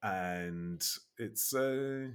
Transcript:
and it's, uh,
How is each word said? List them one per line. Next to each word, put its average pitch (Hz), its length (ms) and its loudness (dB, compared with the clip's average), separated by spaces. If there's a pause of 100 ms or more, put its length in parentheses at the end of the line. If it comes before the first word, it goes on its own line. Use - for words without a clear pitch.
and 87 800 0 (360)
it's, 113 340 0
uh, 135 640 2